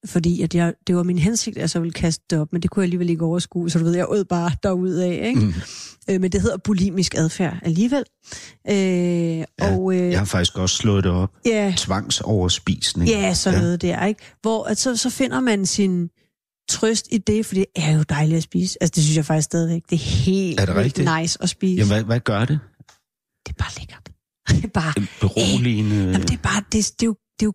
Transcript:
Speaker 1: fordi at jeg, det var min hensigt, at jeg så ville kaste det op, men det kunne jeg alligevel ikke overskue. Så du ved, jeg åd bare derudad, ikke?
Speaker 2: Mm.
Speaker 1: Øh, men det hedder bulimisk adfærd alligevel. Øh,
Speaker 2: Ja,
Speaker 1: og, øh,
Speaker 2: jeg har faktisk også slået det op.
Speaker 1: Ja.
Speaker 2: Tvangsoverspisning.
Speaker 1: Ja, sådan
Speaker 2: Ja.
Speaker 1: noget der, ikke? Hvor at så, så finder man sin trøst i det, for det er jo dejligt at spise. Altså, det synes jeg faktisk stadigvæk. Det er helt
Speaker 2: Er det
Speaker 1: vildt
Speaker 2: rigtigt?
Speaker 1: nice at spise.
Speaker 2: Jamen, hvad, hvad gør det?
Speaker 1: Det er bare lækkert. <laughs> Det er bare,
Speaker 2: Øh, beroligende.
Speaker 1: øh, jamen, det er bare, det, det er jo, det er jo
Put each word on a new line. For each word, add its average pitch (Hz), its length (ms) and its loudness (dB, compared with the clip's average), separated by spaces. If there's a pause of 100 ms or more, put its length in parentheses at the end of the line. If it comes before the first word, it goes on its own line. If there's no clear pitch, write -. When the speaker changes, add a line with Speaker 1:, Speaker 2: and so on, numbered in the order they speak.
Speaker 1:
fordi 170 360 0
at 165 120 -2
jeg, 170 200 2 (120)
det 175 100 2
var 175 60 2
min 180 160 0
hensigt, 220 380 0
at 127 40 -8
jeg 160 100 -2
så 175 100 -2
ville 165 120 -4
kaste - 380 -2
det 165 80 0
op, 151 140 -2
men 175 100 -2
det 185 80 0
kunne 202 120 -2
jeg 190 40 2
alligevel 175 240 0
ikke 165 140 0
overskue. 170 460 -2
Så 165 80 2
du 165 60 2
ved, 165 100 2
jeg 180 140 0
åd 202 160 0
bare 175 260 -2 (120)
derudad, 180 500 0
ikke? 240 280 0
Speaker 2:
Mm. 104 140 2 (560)
Speaker 1:
Øh, 190 100 2
men 185 120 0
det 196 100 0
hedder 202 140 0
bulimisk 190 580 0
adfærd 165 480 -2
alligevel. 240 420 0 (680)
Øh, 208 40 2 (640)
Speaker 2:
Ja, 160 60 -4 (160)
Speaker 1:
og, 185 340 2
øh, 180 160 2
Speaker 2:
jeg 175 80 2
har 101 60 2
faktisk 92 340 0
også 92 180 0
slået 101 280 2
det 92 80 2
op. 90 180 0 (160)
Speaker 1:
Ja. 208 300 2
Speaker 2:
Tvangsoverspisning. - 1300 0
Speaker 1:
Ja, 196 240 2
sådan 185 240 0
Speaker 2:
Ja. 175 60 2
Speaker 1:
noget 170 180 0
der, 175 240 -2
ikke? 214 140 -2 (220)
Hvor 220 220 -2
at 214 140 -2
så, 254 180 0
så 247 140 -2
finder 254 300 -2
man 208 260 2
sin 180 420 0 (600)
trøst - 420 -2
i 233 80 0
det, 214 280 0
for - 80 -8
det 190 120 2 (100)
er 156 200 2
jo 156 120 2
dejligt 156 280 2
at 160 60 0
spise. 180 380 -4
Altså, 170 160 0
det 160 80 4
synes 151 120 2
jeg 160 80 0
faktisk 156 200 0
stadigvæk. 165 460 -2
Det 180 60 0
er 160 40 0 (240)
helt 185 360 0
Speaker 2:
Er 98 60 2
det 87 80 -2
Speaker 1:
vildt 101 120 2
Speaker 2:
rigtigt? 139 220 0 (120)
Speaker 1:
nice 165 220 -4
at 180 60 0
spise. 185 260 0
Speaker 2:
Jamen, 104 140 4
hvad, 104 160 2
hvad 117 160 0
gør 107 240 0
det? 147 140 0 (880)
Speaker 1:
Det - 120 -10
er - 60 -2
bare - 140 -10
lækkert. - 300 -18 (240)
<laughs> - 160 -16
Det - 160 4
er 226 40 -6
bare, 160 300 -2
Speaker 2:
Øh, 101 80 -2 (140)
beroligende. 107 760 2
Speaker 1:
øh, 101 40 2 (120)
jamen, 95 100 2
det 85 120 0
er - 80 -10
bare, 202 200 -2 (100)
det, - 0 -
det - 300 -2
er 233 40 2
jo, 226 60 0 (280)
det - 20 2
er 214 40 2
jo 214 80 0